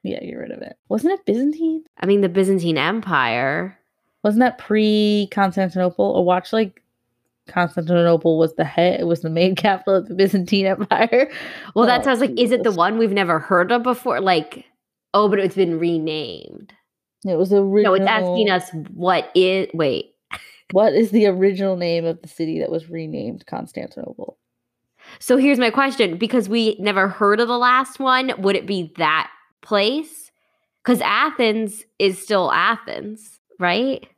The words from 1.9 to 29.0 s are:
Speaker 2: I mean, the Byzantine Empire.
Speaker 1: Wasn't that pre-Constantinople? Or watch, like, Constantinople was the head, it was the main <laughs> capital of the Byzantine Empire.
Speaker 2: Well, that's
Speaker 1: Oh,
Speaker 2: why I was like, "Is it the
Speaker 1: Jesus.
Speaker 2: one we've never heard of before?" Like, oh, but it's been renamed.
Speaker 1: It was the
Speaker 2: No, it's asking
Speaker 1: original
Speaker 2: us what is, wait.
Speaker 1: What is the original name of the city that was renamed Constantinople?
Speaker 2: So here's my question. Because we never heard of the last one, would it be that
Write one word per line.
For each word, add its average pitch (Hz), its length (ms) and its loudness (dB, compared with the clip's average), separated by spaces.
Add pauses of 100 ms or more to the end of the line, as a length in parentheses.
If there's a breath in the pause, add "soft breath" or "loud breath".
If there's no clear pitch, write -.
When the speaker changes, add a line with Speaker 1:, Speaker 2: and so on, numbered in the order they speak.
Speaker 2:
I - 80 -4
mean, 202 160 4
the 190 60 2
Byzantine 180 500 0
Empire. 151 1000 -2 (440)
Speaker 1:
Wasn't 208 180 2
that 254 180 2
pre-Constantinople? 202 1500 0
Or 185 200 0
watch, 180 280 0
like, 220 300 -2 (680)
Constantinople 170 880 2
was 160 160 2
the 160 100 0
head, 175 360 0
it 175 40 -2
was 170 160 -2
the 160 100 -6
main 180 260 2
<laughs> - 0 -
capital 196 400 0
of 180 120 0
the 175 60 -10
Byzantine 190 520 2
Empire. 208 640 0 (440 loud breath)
Speaker 2:
Well, 226 120 4
that's 247 200 2
Speaker 1:
Oh, 269 40 2
Speaker 2:
why - 20 4
I - 20 4
was 220 60 -2
like, 233 200 -2
"Is 233 100 2
it 247 140 2
the 220 60 2
Speaker 1:
Jesus. 185 60 -4
Speaker 2:
one 190 220 0
we've 226 140 2
never 175 260 2
heard 180 320 0
of 240 140 2
before?" 247 360 -2
Like, 180 440 -2 (500)
oh, 208 140 4
but 196 100 2
it's 190 160 -2
been 170 240 0
renamed. 156 960 -6 (520)
Speaker 1:
It 185 120 0
was 185 140 0
the 202 120 6
Speaker 2:
No, 196 320 4
it's 196 120 2
asking 196 440 0
Speaker 1:
original 185 60 2
Speaker 2:
us 175 140 -4 (240)
what 175 400 0
is, 185 400 2
wait. 151 400 -2 (580 loud breath)
Speaker 1:
What 196 220 4
is 208 180 4
the 214 140 6
original 190 500 2
name 170 280 -2
of 165 180 -4
the 156 60 -20
city 160 320 -6
that - 100 -4
was 165 200 -6
renamed 156 560 -10
Constantinople? - 880 -14 (840 loud breath)
Speaker 2:
So - 160 2
here's 269 240 4
my 247 100 2
question. 254 480 -2
Because 220 300 -2
we 220 320 0
never 196 260 0
heard 202 320 0
of 233 80 2
the 240 120 -4
last 254 420 0
one, 262 380 0
would 196 180 0
it - 100 -4
be 180 300 -4
that 156 340 0 (320)